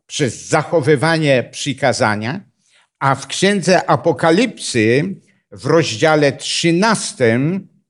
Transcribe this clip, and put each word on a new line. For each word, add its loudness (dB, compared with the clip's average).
przez -6
zachowywanie 0
przykazania, -2
a 0
w -16
Księdze 0
Apokalipsy 0
w -18
rozdziale 2
trzynastym, 0